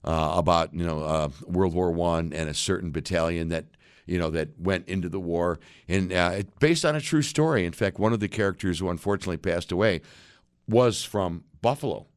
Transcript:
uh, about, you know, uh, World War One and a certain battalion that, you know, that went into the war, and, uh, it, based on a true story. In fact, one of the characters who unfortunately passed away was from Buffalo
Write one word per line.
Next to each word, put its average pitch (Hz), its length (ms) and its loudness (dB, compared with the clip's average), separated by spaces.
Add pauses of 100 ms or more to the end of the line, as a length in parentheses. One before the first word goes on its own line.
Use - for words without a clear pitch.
uh, 78 320 0
about, 82 380 2
you 85 100 -2
know, 78 180 -2
uh, 78 260 0 (180)
World 87 280 2
War 87 180 2
One 85 400 0
and 80 160 -4
a 76 60 -6
certain 90 360 -2
battalion 82 580 -2
that, 80 180 -4 (400)
you 87 120 -2
know, 80 120 0
that 78 300 -4
went 90 280 0
into 90 200 -2
the 95 120 -4
war, 85 380 -2 (300)
and, 92 240 0
uh, 90 260 2
it, - 200 -8
based 156 260 4
on 151 100 2
a 151 60 -2
true 151 220 2
story. 151 420 2
In 85 80 -2
fact, 98 260 -2
one 107 140 2
of 107 80 0
the 104 80 -2
characters 95 500 0
who 92 120 -2
unfortunately 90 480 -2
passed 87 340 -2
away 90 300 2 (680)
was 117 360 4
from 87 400 -2 (180)
Buffalo 123 440 -2 (100)